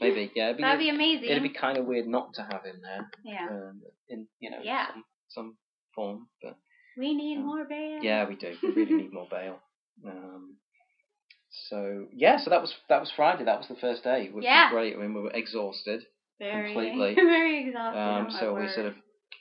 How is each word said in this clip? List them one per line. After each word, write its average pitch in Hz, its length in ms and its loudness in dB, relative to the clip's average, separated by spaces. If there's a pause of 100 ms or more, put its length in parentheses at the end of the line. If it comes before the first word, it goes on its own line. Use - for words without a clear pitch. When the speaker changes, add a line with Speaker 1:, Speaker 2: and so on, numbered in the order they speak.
Speaker 1:
Maybe, 202 340 2
yeah, - 120 2
it'd 254 100 0
be 294 60 -2
Speaker 2:
That'd 277 160 4
be 320 100 2
Speaker 1:
good. 294 60 0
Speaker 2:
amazing. 294 340 2
Speaker 1:
It'd - 140 2
be 139 60 0
kinda 135 340 -2
weird 123 240 0
not 123 280 -2
to 113 80 -8
have 101 220 -10
him 92 160 -14
there. 95 280 -12 (140)
Speaker 2:
Yeah. 196 260 -8
Speaker 1:
Um, 101 320 -12 (280)
in, 110 180 -12 (120)
you - 100 -12
know, - 140 -12
Speaker 2:
Yeah. 254 280 -4
Speaker 1:
some, 110 120 -16 (260)
some 113 280 -14 (360)
form, 107 340 -8 (140)
but, - 160 -14 (400)
Speaker 2:
We 277 160 -2
need 294 240 -4
Speaker 1:
um, 277 80 -4
Speaker 2:
more 302 200 -6
Bail. 302 380 -8
Speaker 1:
yeah, 107 240 0
we 196 80 -8
do. 85 280 -12
We - 80 0
really - 220 2
Speaker 2:
<laughs> 320 100 2
Speaker 1:
need - 100 -14
more 90 160 -10
Bail. 92 300 -8 (460)
Um, 92 520 -16 (1120)
so, 101 440 -8
yeah, 151 240 8
so - 120 -2
that 175 120 6
was, - 120 -6 (160)
that 143 100 8
was - 160 -6
Friday. 151 300 4
That 107 140 4
was - 100 -12
the 127 80 -12
first 120 260 -2
day, 123 260 2
which 104 140 -8
Speaker 2:
Yeah. 330 220 8
Speaker 1:
was - 80 4
great. 113 220 0
I - 40 -10
mean, 104 140 -4
we 104 80 -6
were 107 100 -6
exhausted 113 720 -6 (320)
Speaker 2:
Very, 208 360 -6
Speaker 1:
completely. - 420 0
Speaker 2:
<laughs> 370 80 6
very 320 440 6
exhausted, 233 320 -4
Speaker 1:
Um, 104 280 0
Speaker 2:
oh - 60 -6
my 110 60 -4
Speaker 1:
so 110 140 0
we 101 100 -2
Speaker 2:
word. 98 80 -4
Speaker 1:
sort 104 160 -4
of, 101 80 -8 (460)